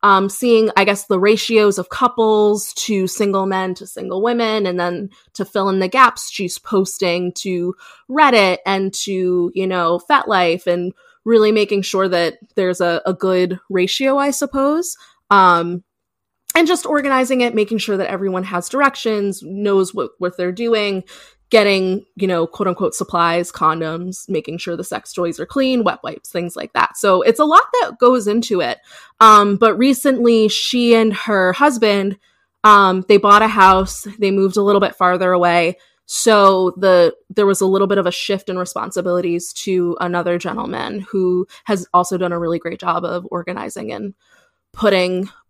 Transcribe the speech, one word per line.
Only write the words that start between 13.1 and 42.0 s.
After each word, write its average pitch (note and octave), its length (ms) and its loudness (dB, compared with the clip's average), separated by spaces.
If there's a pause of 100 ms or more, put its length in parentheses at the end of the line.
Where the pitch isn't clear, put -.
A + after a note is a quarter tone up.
good F3+ 440 -2 (120)
ratio, C4+ 480 0
I C#4 120 0
suppose. C#4 680 -4 (320)
Um, F3+ 520 4 (720)
and E4 120 4
just E4+ 180 -2
organizing C4+ 560 -2
it, A#3+ 140 -2
making G#3+ 240 -2
sure G3+ 180 -4
that F#3+ 140 -4
everyone F#3 340 -4
has F3+ 240 -8
directions, A3 720 -2
knows G3 520 -2
what, D#3 240 -6
what F3+ 180 -6
they're F3+ 160 -4
doing, G#3 500 -2 (480)
getting, G3 540 2 (120)
you F#3+ 100 -4
know, E3+ 200 0
quote G3 200 -6
unquote F3+ 280 -4
supplies, E3+ 580 -2
condoms, E3 760 -4
making E3 300 -6
sure E3+ 180 -8
the E3+ 60 -10
sex - 300 -12
toys F3 260 -6
are E3 80 -8
clean, C4 380 -2
wet - 180 -2
wipes, - 280 -14
things F3 260 -8
like - 160 -12
that. - 240 0
So F#3 260 2
it's A3+ 160 2
a D4+ 60 2
lot E4 180 6 (180)
that - 200 -4
goes B3 260 4
into G#3 340 -2
it. A#2+ 180 -4 (420)
Um, G#3 360 8
but A3 200 2
recently A#3+ 720 2
she A#3+ 460 0
and A3 200 2
her F#3+ 380 0
husband, G#3 640 0 (460)
um, G3 440 6
they G3+ 100 8
bought G3+ 240 6
a A3 60 0
house, F#3+ 580 4 (120)
they G3+ 120 0
moved G3 260 0
a G#3 60 0
little G3+ 180 4
bit G3 160 -2
farther F3+ 360 2
away. F3 440 2 (300)
So F#3+ 720 4
the, F#3 380 4 (160)
there G3+ 160 0
was G3 140 0
a F#3+ 60 0
little G3 200 2
bit G3+ 120 0
of F3+ 80 0
a F3+ 60 -2
shift - 360 -6
in F3+ 100 -6
responsibilities F3+ 920 -4
to F3 480 -2
another F3 380 -4
gentleman - 600 -8
who F#3 460 -2 (180)
has F#3+ 300 -4
also F3+ 240 0